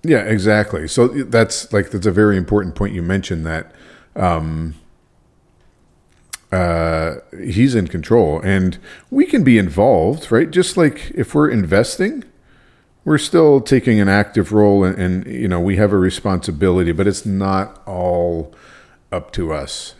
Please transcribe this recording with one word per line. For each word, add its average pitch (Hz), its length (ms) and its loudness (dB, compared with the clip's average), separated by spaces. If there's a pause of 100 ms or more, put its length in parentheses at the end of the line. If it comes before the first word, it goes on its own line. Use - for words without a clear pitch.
Yeah, 156 200 2
exactly. 104 640 0
So 120 180 2
that's, 117 640 -2
like, 101 200 -2
that's 98 140 -6
a 107 60 4
very 104 260 4
important 92 380 -2
point 101 180 -4
you 87 80 -6
mentioned, 87 440 -4
that, 80 260 -8 (460)
um, 80 580 -4 (1800)
uh, 82 640 -2 (240)
he's 120 360 0
in 98 120 2
control, 82 560 0
and 92 360 0 (320)
we 277 140 2
can 247 180 0
be 127 140 6
involved, 98 760 0
right? 139 180 2
Just 180 280 0
like - 360 0
if - 220 -6
we're 151 140 2
investing, 117 760 -2 (840)
we're 151 140 2
still 151 420 4
taking 117 380 2
an 98 100 4
active 98 420 0
role, 104 320 4
and, 92 140 0
and, 92 300 -2
you 101 200 -6
know, 90 120 0
we 92 180 0
have 104 160 2
a 104 40 2
responsibility, 92 920 0
but 85 160 -2
it's 98 180 -4
not 98 600 -4
all 87 680 -4 (580)
up - 200 -10
to 82 200 -6
us. - 480 -10